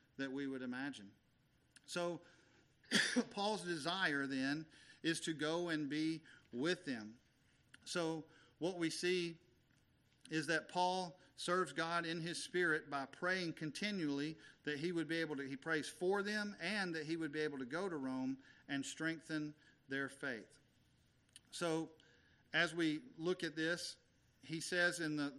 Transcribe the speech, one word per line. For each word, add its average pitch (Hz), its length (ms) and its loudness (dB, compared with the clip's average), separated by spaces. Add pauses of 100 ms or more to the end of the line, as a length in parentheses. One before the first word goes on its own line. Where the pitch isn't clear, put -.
(180)
that 135 120 -2
we 139 160 -2
would 131 160 -4
imagine. 127 460 -4 (800)
So 175 340 -2 (720)
<coughs> - 400 2
Paul's 202 320 0
desire 165 640 0
then 135 400 0 (360)
is 160 180 2
to 165 120 -2
go 160 380 0
and 151 180 0
be 156 320 0 (320)
with 165 320 2
them. 113 300 -6 (680)
So 160 400 -2 (340)
what 175 200 0
we 165 120 2
see 175 460 2 (920)
is 156 180 0
that 160 200 2
Paul 180 480 2 (200)
serves 175 360 2
God 165 320 0
in 170 160 -2
his 160 220 -4
spirit 165 480 2
by 139 160 0
praying 180 480 0
continually 156 840 -2 (280)
that 147 140 -2
he 175 140 0
would 165 160 2
be 165 80 0
able 160 200 0
to, 135 60 -2
he 139 140 -4
prays 156 320 0
for 196 340 2
them 208 380 -2
and 185 340 0
that 156 100 -2
he 160 120 -2
would 160 160 -2
be 156 80 0
able 147 180 0
to 131 60 -2
go 165 240 -2
to 165 80 -2
Rome 131 400 0 (320)
and 139 160 0
strengthen 156 720 -4 (340)
their 135 200 0
faith. 123 380 -6 (1040)
So 165 380 0 (640)
as 165 200 4
we 160 260 2 (180)
look 175 260 0
at 156 120 -4
this, 165 400 -2 (480)
he 160 160 -6
says 175 400 2
in 151 160 0
the, 143 220 0